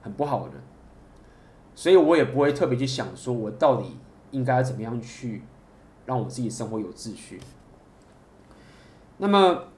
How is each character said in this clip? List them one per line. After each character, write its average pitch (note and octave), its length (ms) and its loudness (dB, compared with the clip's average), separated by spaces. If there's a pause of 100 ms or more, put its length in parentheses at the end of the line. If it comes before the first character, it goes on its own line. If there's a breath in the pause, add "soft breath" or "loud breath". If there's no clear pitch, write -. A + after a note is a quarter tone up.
很 G#2 100 -12
不 C#3+ 100 -4
好 B2 240 -4
的， - 60 -16 (1200 soft breath)
所 - 180 2
以 F#3+ 40 10
我 E3 200 8
也 D#3 80 4
不 C3 160 -2
会 C#3+ 140 4
特 E3+ 140 0
别 B2+ 100 0
去 C3+ 80 -2
想 B2+ 220 -6 (100)
说 B2 160 -6
我 A2 160 -4
到 C3+ 280 2
底 G2 200 -10 (320)
应 C3 160 -4
该 B2+ 160 2
怎 B2+ 140 -2
么 G#2+ 80 -8
样 A#2 180 -6
去 A2 400 -10 (640)
让 C3 140 -2
我 B2+ 60 -4
自 B2+ 160 -8
己 A#2 80 -2
生 G#2 200 -8
活 A2 100 -4
有 F2+ 140 -8
秩 G#2 220 -12
序。 - 240 -18 (1800 loud breath)
那 G3 100 -2
么， F#3+ 360 4 (140)